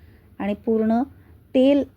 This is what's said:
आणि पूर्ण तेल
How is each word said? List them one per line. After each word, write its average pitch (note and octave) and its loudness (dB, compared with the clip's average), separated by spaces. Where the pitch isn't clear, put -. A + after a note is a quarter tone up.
आणि G3+ -6
पूर्ण A3 -2
तेल C4+ 4